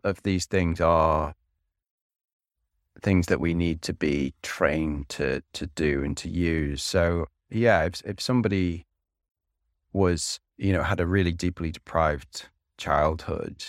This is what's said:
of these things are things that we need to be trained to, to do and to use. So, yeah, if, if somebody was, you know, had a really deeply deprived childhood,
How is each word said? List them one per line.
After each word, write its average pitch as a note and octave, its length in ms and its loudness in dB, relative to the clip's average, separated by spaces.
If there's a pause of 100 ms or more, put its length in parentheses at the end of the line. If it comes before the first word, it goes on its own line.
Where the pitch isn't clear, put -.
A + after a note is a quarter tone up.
of F#2+ 200 -2
these F#2 220 0
things F2 360 0
are D#2+ 540 4 (1700)
things F#2 260 4
that F#2 120 0
we E2+ 140 0
need E2+ 300 0
to - 100 -6
be C#2+ 480 -2
trained D2+ 680 -2
to, C2+ 320 -2 (120)
to - 140 -8
do C#2+ 360 0
and C#2+ 140 -4
to - 120 -10
use. D#2+ 540 -2
So, E2+ 440 0 (220)
yeah, A2 360 2
if, E2+ 180 -6
if G2+ 160 -8
somebody G2 640 0 (1080)
was, F2+ 460 0 (180)
you G2 160 0
know, E2 100 2
had E2+ 160 0
a F2 80 0
really F2+ 240 2
deeply E2+ 400 -4
deprived - 760 -2 (300)
childhood, D2+ 920 -2